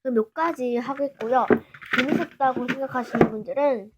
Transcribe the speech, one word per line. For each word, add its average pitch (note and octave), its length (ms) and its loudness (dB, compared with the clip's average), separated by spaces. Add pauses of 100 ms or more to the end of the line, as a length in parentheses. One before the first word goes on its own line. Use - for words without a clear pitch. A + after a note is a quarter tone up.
그럼 B3+ 140 -4
몇 A3 180 0
가지 B3+ 440 -2
하겠고요. B3+ 680 -2 (520)
재밌었다고 C4 680 0
생각하시는 B3 640 2
분들은 A3 680 -2